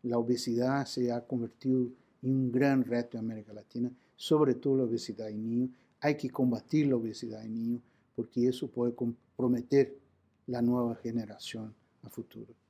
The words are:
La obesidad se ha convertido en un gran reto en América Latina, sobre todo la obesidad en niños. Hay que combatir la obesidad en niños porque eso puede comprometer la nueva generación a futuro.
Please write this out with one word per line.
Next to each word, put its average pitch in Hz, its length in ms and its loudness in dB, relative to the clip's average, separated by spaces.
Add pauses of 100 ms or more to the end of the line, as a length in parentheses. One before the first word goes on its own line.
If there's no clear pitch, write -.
La 120 140 0
obesidad 120 680 0
se 123 240 -2
ha 117 160 -2
convertido 127 640 0 (340)
en 131 80 -2
un 131 220 2
gran 135 320 4
reto 117 340 -2
en 110 60 -6
América 107 280 -8
Latina, 120 380 -6 (240)
sobre 147 400 4
todo 135 220 0
la 131 80 2
obesidad 113 440 -4
en 107 200 -6
niños. 123 220 0 (300)
Hay 147 160 2
que 131 140 -6
combatir 131 560 2
la 131 100 4
obesidad 110 480 -6
en 110 100 -8
niños 117 280 -4 (320)
porque 123 340 0
eso 127 200 -2
puede 120 260 -2
comprometer 123 1000 2 (500)
la 123 140 -4
nueva 120 360 2
generación 110 760 -8 (300)
a 107 60 -20
futuro. 113 440 -14 (180)